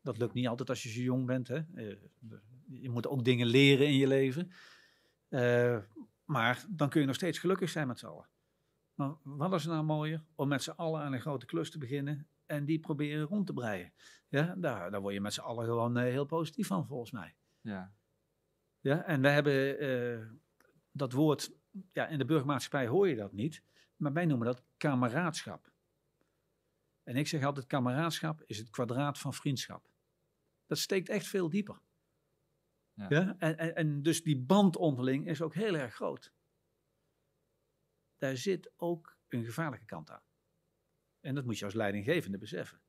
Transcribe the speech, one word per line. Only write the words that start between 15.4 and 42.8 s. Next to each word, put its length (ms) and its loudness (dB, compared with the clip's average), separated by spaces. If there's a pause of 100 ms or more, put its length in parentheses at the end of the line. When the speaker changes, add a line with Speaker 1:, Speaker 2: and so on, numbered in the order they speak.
Speaker 1:
allen 240 -4
gewoon, 320 2
eh, 60 2
heel 220 2
positief 420 -2
van, 200 0
volgens 240 -8
mij. 240 -12 (260)
Speaker 2:
Ja. 340 -8 (840)
Speaker 1:
Ja, 240 2
en 180 0
we 60 8
hebben, 500 4
eh, 480 -2 (680)
dat 200 -4
woord, 400 4 (400)
ja, 140 -2
in 120 -4
de 60 2
burgermaatschappij 640 0
hoor 220 4
je 80 0
dat 160 -6
niet, 300 -4 (340)
maar 160 -2
wij 120 0
noemen 220 2
dat 160 -2 (140)
kameraadschap. 960 -2 (1300)
En 140 -4
ik 100 2
zeg 180 -2
altijd, 220 0
kameraadschap 800 0
is 120 -8
het 120 -12
kwadraat 480 -2
van 160 -6
vriendschap. 540 -6 (800)
Dat 120 -4
steekt 300 -2
echt 180 -2
veel 240 -2
dieper. 300 -4 (1120)
Speaker 2:
Ja. 160 -12
Speaker 1:
Ja? 300 2
En, 200 0
en, 180 -2
en 260 -2
dus 200 2
die 160 0
band 380 4
onderling 520 0
is 140 -4
ook 120 -6
heel 220 -2
erg 180 -6
groot. 380 -8 (1800)
Daar 200 -2
zit 400 -2
ook 400 -4 (120)
een 160 -4
gevaarlijke 420 -6
kant 240 -12
aan. 120 -20 (1000)
En 140 -6
dat 100 -4
moet 140 -4
je 60 -8
als 100 -6
leidinggevende 640 0
beseffen. 500 -10